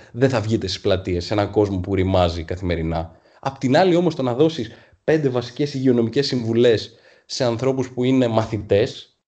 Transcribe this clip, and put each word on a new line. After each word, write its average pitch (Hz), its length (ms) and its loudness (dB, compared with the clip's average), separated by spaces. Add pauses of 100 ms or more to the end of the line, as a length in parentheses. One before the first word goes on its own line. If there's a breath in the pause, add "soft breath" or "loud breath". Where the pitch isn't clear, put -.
(120 loud breath)
«Δεν 123 160 2
θα 117 120 0
βγείτε 107 260 -2
στις 92 140 -6
πλατείες», 92 440 -2
σε - 80 -6
έναν 101 180 0
κόσμο 101 280 0
που 92 160 -4
ρημάζει 90 500 0
καθημερινά. 82 680 -4 (300 soft breath)
Απ' - 180 -8
την 131 180 2
άλλη, 180 180 4
όμως, 170 200 0
το 135 80 -6
να 123 120 -2
δώσεις 131 360 0 (340 loud breath)
πέντε 151 240 2
βασικές 123 460 -4
υγειονομικές 131 520 2
συμβουλές 113 680 2 (320 soft breath)
σε - 180 -4
ανθρώπους 123 460 -2
που 123 140 -2
είναι 131 240 2
μαθητές, 110 1000 -2